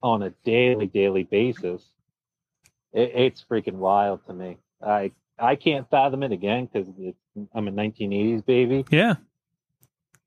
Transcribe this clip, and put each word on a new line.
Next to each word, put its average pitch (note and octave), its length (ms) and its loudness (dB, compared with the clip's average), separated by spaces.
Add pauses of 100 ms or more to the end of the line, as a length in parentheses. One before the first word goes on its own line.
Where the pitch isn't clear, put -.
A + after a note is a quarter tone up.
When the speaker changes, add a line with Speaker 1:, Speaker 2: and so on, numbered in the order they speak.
Speaker 1:
on A2+ 200 0
a F#2+ 80 -4 (140)
daily, A#2+ 420 2
daily F#2+ 380 2
basis, G#2 580 -2 (1120)
it, A#2+ 220 0
it's B2 340 0
freaking G#2+ 260 -2
wild G2 520 0
to F#2+ 80 -16
me. F2+ 220 -12 (280)
I, G#2 280 0 (260)
I B2+ 180 2
can't C#3 340 -2
fathom C#3 320 2
it C3 100 -4
again G#2 340 -2
'cause G2+ 200 -6 (120)
it's, F#2 200 -12 (360)
I'm G#2+ 140 -4
a - 20 -4
nineteen G#2 420 -4
eighties G#2+ 300 0
baby. B2+ 480 2
Speaker 2:
Yeah. F3+ 260 4 (1120)